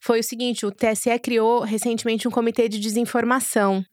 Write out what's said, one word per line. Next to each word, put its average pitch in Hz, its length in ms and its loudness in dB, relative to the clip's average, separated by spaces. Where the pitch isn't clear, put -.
foi 233 180 2
o 226 40 -2
seguinte, 240 400 -4
o 202 80 -2
T - 140 -2
S 220 240 0
E 240 80 0
criou 233 420 2
recentemente 226 640 -2
um 240 40 0
comitê 226 380 2
de 208 120 -4
desinformação, 220 1120 0